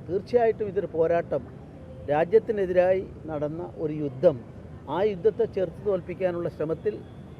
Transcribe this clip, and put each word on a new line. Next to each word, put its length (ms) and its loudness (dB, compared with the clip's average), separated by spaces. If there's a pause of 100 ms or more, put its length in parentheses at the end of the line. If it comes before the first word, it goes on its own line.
തീർച്ചയായിട്ടും 640 2
ഇതൊരു 240 -2
പോരാട്ടം, 460 2 (680)
രാജ്യത്തിനെതിരായി 920 4 (280)
നടന്ന 320 -4 (220)
ഒരു 100 -2 (100)
യുദ്ധം, 320 4 (600)
ആ 20 0 (140)
യുദ്ധത്തെ 320 2 (120)
ചെറുത്ത് 300 -2
തോൽപ്പിക്കാനുള്ള 720 -2
ശ്രമത്തിൽ 380 -2 (460)